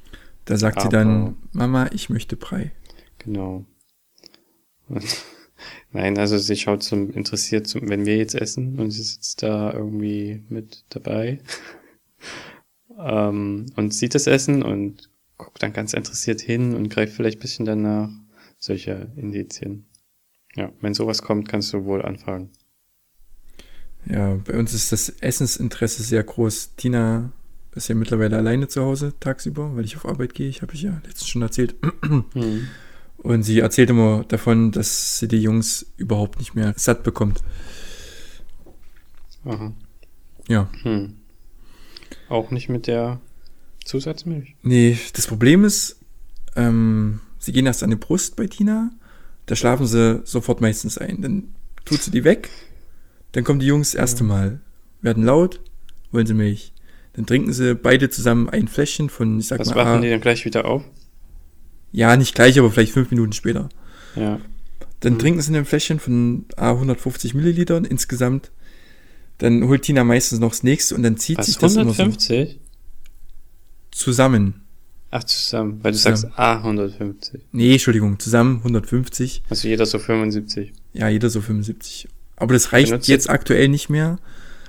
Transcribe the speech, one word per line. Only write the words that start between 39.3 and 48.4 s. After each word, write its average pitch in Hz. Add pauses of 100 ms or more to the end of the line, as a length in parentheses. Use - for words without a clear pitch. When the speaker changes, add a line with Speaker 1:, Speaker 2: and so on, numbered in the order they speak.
Speaker 2:
Aha. 110 (760)
Speaker 1:
Ja. 104 (140)
Speaker 2:
Hm. 104 (1120)
Auch 117
nicht 127
mit 123
der 120 (640)
Zusatzmilch? 151
Speaker 1:
Nee, 120 (140)
das -
Problem 127
ist, - (560)
ähm, 110 (180)
sie -
gehen 131
erst 123
an 208
die 220
Brust -
bei 220